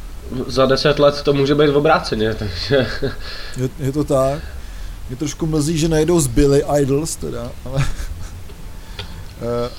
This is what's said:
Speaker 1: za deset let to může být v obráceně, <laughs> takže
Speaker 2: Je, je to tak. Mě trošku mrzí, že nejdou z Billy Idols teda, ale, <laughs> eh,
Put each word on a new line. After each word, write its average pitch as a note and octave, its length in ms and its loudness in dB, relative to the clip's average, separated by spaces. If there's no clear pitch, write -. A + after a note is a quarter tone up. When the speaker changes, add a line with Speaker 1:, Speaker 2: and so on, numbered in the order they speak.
Speaker 1:
za C3 200 2
deset C#3+ 320 2
let C#3+ 240 4
to D3 100 2
může C#3 220 4
být D3 160 4
v C#3 60 4
obráceně, C#3+ 580 2
<laughs> - 40 -6
takže B2 480 0
Speaker 2:
Je, B2+ 120 -2
je C3+ 140 -2
to D3 120 0
tak. C#3 360 2
Mě B2+ 80 -8
trošku D#3 300 -4
mrzí, D#3 320 2
že E3 100 2
nejdou D#3+ 320 4
z C#3+ 60 2
Billy C#3+ 380 6
Idols C#3 360 0
teda, B2 340 -8
ale, C3+ 200 0
<laughs> - 40 2
eh, A#2+ 360 -2